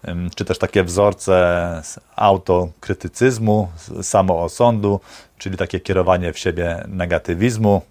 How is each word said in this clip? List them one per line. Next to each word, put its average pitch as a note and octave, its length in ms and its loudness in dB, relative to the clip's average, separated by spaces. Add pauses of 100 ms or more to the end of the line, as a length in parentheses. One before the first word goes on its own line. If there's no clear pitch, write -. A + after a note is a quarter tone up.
ym, F2 280 -6
czy F#2 100 -6
też - 120 -4
takie F#2+ 260 0
wzorce F2 960 2
s-, - 200 -16 (160)
autokrytycyzmu, G2 1600 0
s-, - 320 -12
samoosądu, G2+ 920 2 (380)
czyli F#2 200 -8
takie F2+ 220 -4
kierowanie F2+ 540 0
w - 60 -12
siebie E2+ 480 -4
negatywizmu F#2 1040 0